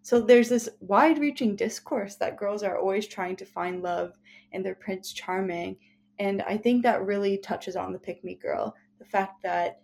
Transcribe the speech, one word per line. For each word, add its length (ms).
So 220
there's 260
this 220
wide-reaching 720
discourse 600
that 240
girls 240
are 160
always 280
trying 300
to 80
find 380
love 360
and 120
they're 100
Prince 380
Charming. 640
And 220
I 160
think 280
that 200
really 320
touches 400
on 160
the 60
pick-me 380
girl, 380
the 40
fact 380
that 420